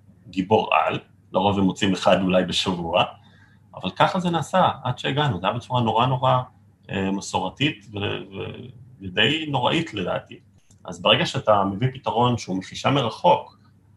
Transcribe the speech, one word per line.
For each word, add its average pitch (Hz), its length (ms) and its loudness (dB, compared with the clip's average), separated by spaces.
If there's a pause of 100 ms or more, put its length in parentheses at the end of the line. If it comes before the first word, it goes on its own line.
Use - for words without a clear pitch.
(300)
גיבור 95 460 0
על, 80 240 2 (340)
לרוב 98 260 2
הם 98 40 2
מוצאים 95 300 0
אחד 92 280 4
אולי 92 240 2
בשבוע, 87 580 -2 (720)
אבל - 160 -8
ככה 156 300 2
זה 180 100 -2
נעשה 170 400 2 (140)
עד 127 160 -4
שהגענו, 139 400 -2
זה 92 80 -2
היה 110 80 -2
בצורה 123 260 -2
נורא 113 240 2
נורא, 131 360 2 (500)
אה, 98 200 -2
מסורתית 98 840 -2
ו-, 104 60 -8
ו-, 101 680 -8 (340)
ודי 117 500 0
נוראית 135 420 0
לדעתי. - 460 -4 (460)
אז - 160 -12
ברגע 117 240 4
שאתה 110 380 2
מביא 98 300 -2
פתרון 120 440 0
שהוא 92 200 -6
מחישה 92 320 -4
מרחוק, 135 680 0 (400)